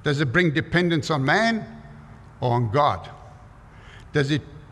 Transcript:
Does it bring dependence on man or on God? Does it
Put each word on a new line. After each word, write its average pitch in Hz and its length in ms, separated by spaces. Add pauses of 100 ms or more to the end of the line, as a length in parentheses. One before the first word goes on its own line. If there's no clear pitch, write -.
Does 147 160
it 135 120
bring 170 200
dependence 165 580
on 143 140
man 214 420 (760)
or 123 120
on 120 180
God? 120 400 (1040)
Does 143 180
it 151 120 (300)